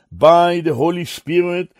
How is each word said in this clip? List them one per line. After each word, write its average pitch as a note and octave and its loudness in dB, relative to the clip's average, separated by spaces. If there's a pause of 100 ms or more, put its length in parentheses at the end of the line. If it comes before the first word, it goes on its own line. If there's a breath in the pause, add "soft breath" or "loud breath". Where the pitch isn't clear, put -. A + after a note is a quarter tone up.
(120)
by E3+ 4
the D#3 -4
Holy E3+ -2
Spirit." F3 -4